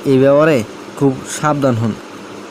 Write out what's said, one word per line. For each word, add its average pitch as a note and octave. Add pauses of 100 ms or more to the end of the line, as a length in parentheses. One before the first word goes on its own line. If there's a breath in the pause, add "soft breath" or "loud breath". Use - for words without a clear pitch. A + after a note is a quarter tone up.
এই C3+
ব্যাপারে C#3 (360)
খুব C#3 (280)
সাবধান C#3+
হন। A2 (600)